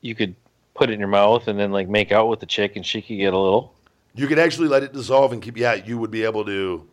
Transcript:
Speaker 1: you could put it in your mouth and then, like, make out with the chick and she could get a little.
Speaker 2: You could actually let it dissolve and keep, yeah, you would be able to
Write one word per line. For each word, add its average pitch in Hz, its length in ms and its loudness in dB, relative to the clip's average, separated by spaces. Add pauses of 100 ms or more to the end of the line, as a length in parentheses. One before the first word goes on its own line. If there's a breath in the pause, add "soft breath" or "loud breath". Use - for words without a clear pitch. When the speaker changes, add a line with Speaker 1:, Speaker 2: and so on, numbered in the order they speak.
Speaker 1:
you 113 120 -10
could 98 200 -4 (400)
put 143 160 2
it - 40 -2
in 104 40 -8
your 101 100 -4
mouth 104 400 4
and 101 100 -4
then, 101 140 -2
like, 98 160 -2
make 104 240 0
out 110 160 4
with 110 120 -4
the 90 60 -16
chick 104 300 -4
and 92 80 -12
she - 160 -6
could 110 160 -10
get 98 160 0
a 95 60 2
little. 98 360 2 (400)
Speaker 2:
You 135 120 -4
could 151 120 2
actually 165 300 2
let 135 140 4
it 139 100 -10
dissolve 135 400 2
and 113 100 -8
keep, 117 140 -14
yeah, 117 180 2
you 104 240 -6
would 110 120 -4
be 110 140 -4
able 107 200 -2
to 95 480 -4